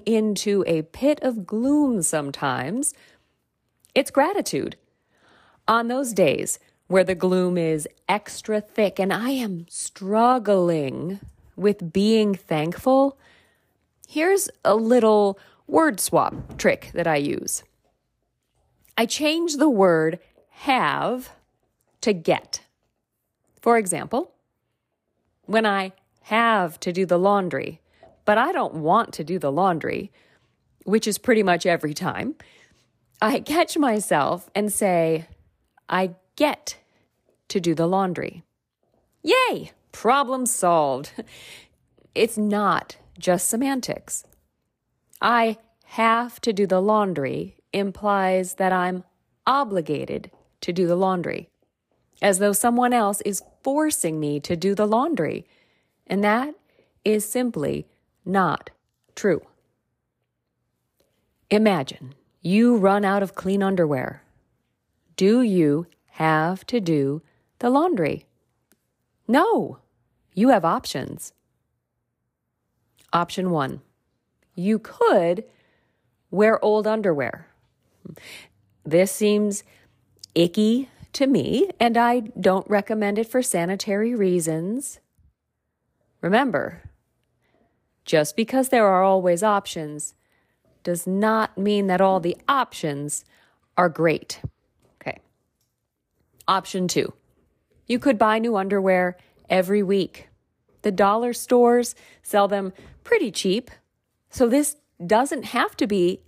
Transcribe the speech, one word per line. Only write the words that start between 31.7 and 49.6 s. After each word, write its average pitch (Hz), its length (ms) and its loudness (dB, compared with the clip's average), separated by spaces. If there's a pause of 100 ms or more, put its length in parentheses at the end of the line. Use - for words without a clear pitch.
time, 175 440 -8 (840)
I 220 200 0
catch 320 360 -2
myself 202 760 0
and 208 180 -2
say, 165 540 0 (600)
"I 180 260 -2 (220)
get - 400 -2 (720)
to 202 100 -2
do 170 160 0
the 165 140 0
laundry." 180 560 -4 (800)
Yay! 453 480 0 (180)
Problem 254 560 0
solved. 151 680 0
<laughs> - 1000 -20
It's 220 240 0
not 202 580 -2 (220)
just 175 300 0
semantics. - 760 -6 (960)
I 226 380 2 (280)
have 226 560 -2
to 233 100 -2
do 202 120 0
the 185 160 2
laundry 185 760 -2 (160)
implies 190 840 -2
that 185 180 0
I'm 180 300 -2 (460)
obligated 160 800 -2 (300)